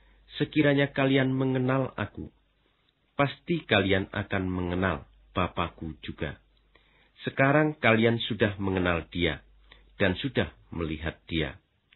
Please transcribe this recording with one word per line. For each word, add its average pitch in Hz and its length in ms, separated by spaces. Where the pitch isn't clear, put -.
Sekiranya 143 560
kalian 135 400
mengenal 131 640
Aku, 90 320
pasti 147 480
kalian 95 480
akan 101 320
mengenal 90 640
Bapa-Ku 82 720
juga. 76 320
Sekarang 147 500
kalian 117 540
sudah 107 320
mengenal 90 480
Dia 82 320
dan 92 240
sudah 123 320
melihat 80 560
Dia." 76 320